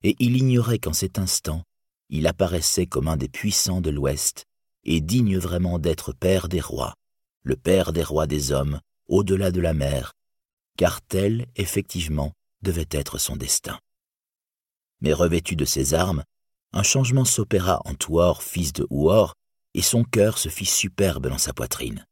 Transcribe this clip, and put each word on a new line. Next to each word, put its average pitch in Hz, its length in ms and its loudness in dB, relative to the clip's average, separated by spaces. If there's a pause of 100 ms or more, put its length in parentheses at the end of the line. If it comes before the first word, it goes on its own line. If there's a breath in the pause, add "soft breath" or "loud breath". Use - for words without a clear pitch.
et 104 160 4
il 127 180 4
ignorait 120 420 2
qu'en 78 140 -4
cet - 240 -4
instant, 85 460 -2 (460)
il 76 180 2
apparaissait 87 580 0
comme 71 220 -2
un 80 100 0
des 65 120 -4
puissants 95 520 -2
de 80 80 0
l'ouest, 71 560 -2 (380)
et 80 180 0
digne 98 360 2
vraiment 87 420 -2
d'être 78 340 -2
père 82 340 0
des 82 140 -2
rois, 62 320 -6 (500)
le 65 120 0
père 90 380 2
des 80 100 0
rois 76 240 0
des 71 240 -2
hommes, 71 280 0 (280)
au-delà 95 440 2
de 90 100 -2
la 82 120 2
mer, 69 400 -2 (640)
car 87 240 0
tel, 110 540 0
effectivement, 80 800 -2 (280)
devait 85 300 -2
être 73 260 -4
son - 180 -4
destin. - 440 -4 (1200)
Mais 76 120 2
revêtu 85 420 0
de 71 100 0
ses 67 280 -2
armes, 82 300 0 (500)
un 101 100 0
changement 131 420 2
s'opéra 95 600 0
en - 80 -8
Tuor, 85 480 2
fils 78 320 -4
de - 160 -4
Huor, 87 460 4 (380)
et - 80 -2
son 117 220 2
cœur 110 340 2
se - 120 -4
fit - 160 -8
superbe 87 600 -2
dans 65 100 -4
sa 65 160 -2
poitrine. 58 580 -8